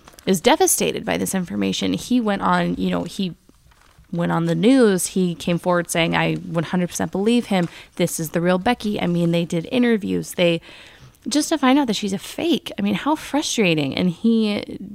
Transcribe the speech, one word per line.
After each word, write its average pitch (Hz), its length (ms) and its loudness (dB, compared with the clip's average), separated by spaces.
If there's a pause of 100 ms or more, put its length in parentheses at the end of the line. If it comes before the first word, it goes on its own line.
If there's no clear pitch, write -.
(260)
is 185 140 2
devastated - 640 2
by - 120 -2
this 185 180 -4
information. 190 600 -2
He 247 260 0
went 202 220 -2
on, 175 340 2
you 185 140 -2
know, 175 140 -2
he 175 300 -6 (800)
went 170 200 -2
on 165 140 0
the 170 100 0
news. 208 520 4
He 180 280 0
came 175 200 -2
forward 175 320 0
saying, 170 280 0
"I 160 180 0
one 165 300 -4
hundred 180 240 -2
percent - 240 -6
believe 226 340 2
him. 180 220 0 (260)
This 175 240 -2
is 160 120 -6
the 170 100 -2
real 180 180 2
Becky." 208 420 -2
I 185 60 -2
mean, 170 240 2
they 170 140 2
did 165 260 -4
interviews. 202 640 0
They, 170 260 2 (680)
just 285 220 0
to 330 80 2
find 262 200 4
out 285 80 2
that 214 80 0
she's 190 180 -4
a 190 60 -2
fake. - 580 -4
I 202 60 -6
mean, 202 120 0
how 277 200 0
frustrating. 165 800 0
And 180 160 -2
he, 220 540 0 (300)